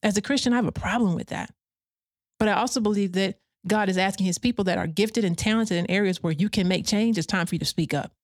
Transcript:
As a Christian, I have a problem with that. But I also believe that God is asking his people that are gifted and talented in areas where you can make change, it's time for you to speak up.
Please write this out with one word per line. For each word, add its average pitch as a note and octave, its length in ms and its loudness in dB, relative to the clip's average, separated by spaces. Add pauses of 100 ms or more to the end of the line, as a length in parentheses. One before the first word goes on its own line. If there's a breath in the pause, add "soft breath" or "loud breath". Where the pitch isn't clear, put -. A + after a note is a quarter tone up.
As G#3 140 2
a G3+ 60 0
Christian, C4 320 0
I - 20 2
have A#3+ 120 0
a - 40 -2
problem G3+ 420 0
with A#2 140 -6
that. - 240 -8 (880)
But G#3+ 80 2
I G#3 60 4
also B3 260 0
believe G#3 340 2
that F#3+ 260 0 (260)
God G#3 240 0
is F#3 80 0
asking F#3+ 300 0
his F3+ 100 0
people A#3+ 280 -2
that F3+ 120 2
are F3+ 100 -2
gifted G#3 380 0
and E3+ 120 0
talented A3 400 0
in F3 140 -2
areas F#3 320 0
where E3+ 80 0
you D#3+ 160 0
can F#3+ 200 0
make F#3 180 0
change, A3 320 2
it's E3 100 -2
time F3+ 200 0
for - 80 -2
you D#3+ 40 -2
to C#3+ 60 -4
speak - 280 -2
up. - 200 -4 (100)